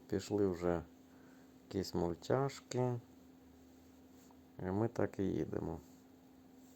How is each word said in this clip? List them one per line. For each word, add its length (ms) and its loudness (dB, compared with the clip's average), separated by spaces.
пішли 420 2
вже 340 2
якісь 260 -4
мультяшки. 1040 0
І 80 0
ми 180 2
так 300 0
і 40 0
їдемо. 580 -2